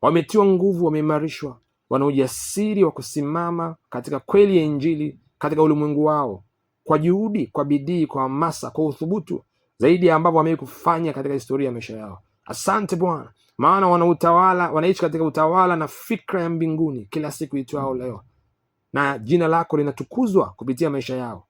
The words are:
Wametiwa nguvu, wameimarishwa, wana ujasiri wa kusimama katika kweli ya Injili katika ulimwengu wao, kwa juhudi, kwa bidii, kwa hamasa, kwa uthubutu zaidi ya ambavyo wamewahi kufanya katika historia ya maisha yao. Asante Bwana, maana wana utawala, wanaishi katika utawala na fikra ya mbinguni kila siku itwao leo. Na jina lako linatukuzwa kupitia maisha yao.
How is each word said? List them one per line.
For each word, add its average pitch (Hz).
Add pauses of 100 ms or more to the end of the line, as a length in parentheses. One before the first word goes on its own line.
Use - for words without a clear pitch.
Wametiwa 170
nguvu, 185
wameimarishwa, 151 (320)
wana 135
ujasiri 190
wa 160
kusimama 165 (140)
katika 131
kweli 202
ya 165
Injili 151 (200)
katika 151
ulimwengu 151
wao, 143 (400)
kwa 156
juhudi, 190
kwa -
bidii, 147
kwa 139
hamasa, 135
kwa 156
uthubutu 156 (340)
zaidi 175
ya 165
ambavyo 160
wamewahi 160
kufanya 165
katika 139
historia 135
ya 127
maisha 113
yao. 101 (220)
Asante 196
Bwana, 160 (260)
maana 185
wana 175
utawala, 175
wanaishi 165
katika 160
utawala 165
na 156
fikra -
ya 170
mbinguni 156
kila 151
siku 147
itwao 135
leo. 123 (680)
Na 139
jina 160
lako 165
linatukuzwa 160
kupitia 131
maisha 131
yao. 113